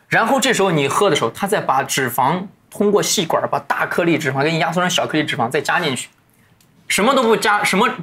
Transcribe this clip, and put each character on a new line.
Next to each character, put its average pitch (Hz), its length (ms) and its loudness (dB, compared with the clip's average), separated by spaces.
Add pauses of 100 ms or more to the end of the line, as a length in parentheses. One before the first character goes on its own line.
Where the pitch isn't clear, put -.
然 208 180 2
后 262 140 2
这 247 140 0
时 196 80 0
候 196 80 2
你 147 180 0
喝 202 220 2
的 147 60 2
时 - 80 0
候， 113 80 -2
它 - 160 -6
再 190 120 0
把 139 220 0
脂 131 280 -2
肪 139 300 0 (300)
通 208 220 0
过 190 100 2
细 165 240 -2
管 143 160 0
儿 123 60 -4
把 143 140 -2
大 - 260 -4
颗 - 160 -2
粒 165 160 2
脂 131 120 -2
肪 135 120 -2
跟 160 160 0
压 165 120 -2
缩 170 80 -2
成 180 80 0
小 175 180 0
颗 165 120 -2
粒 147 60 0
脂 - 120 -4
肪 120 140 -2
再 151 100 0
加 156 200 0
进 147 160 -2
去， - 120 -10 (800)
什 - 160 0
么 262 100 4
都 262 100 2
不 226 120 4
加， 208 280 0
什 - 120 0
么 233 140 4 (140)